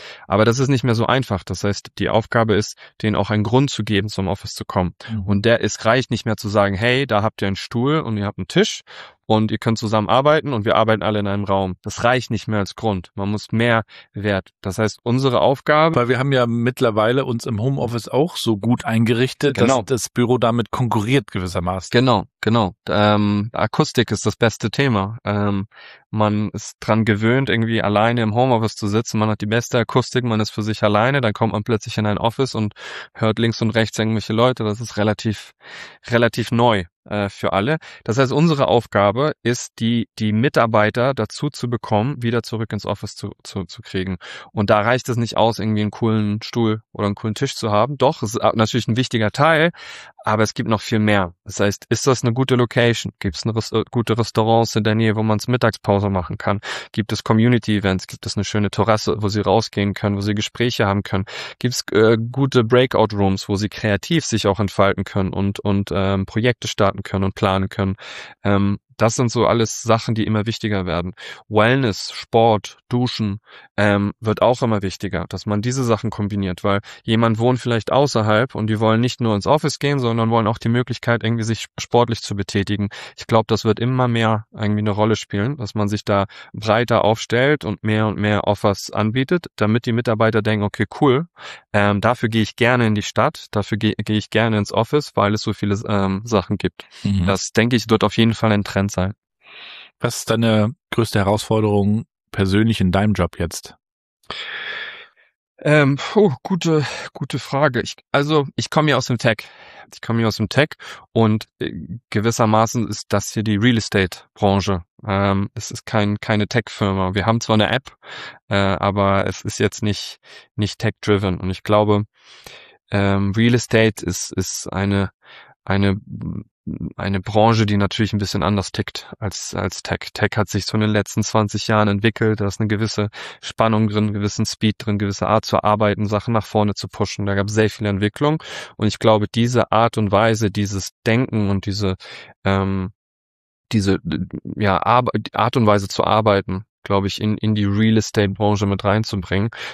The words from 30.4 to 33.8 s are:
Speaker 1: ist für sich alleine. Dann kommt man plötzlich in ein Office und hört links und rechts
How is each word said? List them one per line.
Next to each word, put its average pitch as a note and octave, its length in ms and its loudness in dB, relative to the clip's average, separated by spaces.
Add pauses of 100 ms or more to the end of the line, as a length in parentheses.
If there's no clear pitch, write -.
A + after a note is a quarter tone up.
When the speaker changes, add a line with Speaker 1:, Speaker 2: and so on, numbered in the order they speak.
Speaker 1:
ist G#2+ 100 -2
für - 120 -6
sich G#2+ 200 -4
alleine. A2+ 380 2
Dann A2+ 120 0
kommt A2 200 -2
man G#2 120 -4
plötzlich A2+ 320 -4
in G#2+ 100 0
ein G#2 120 0
Office A#2+ 360 -2
und G#2+ 200 -2 (400)
hört A2 240 -2
links A#2 240 -2
und A2 80 0
rechts A2 280 0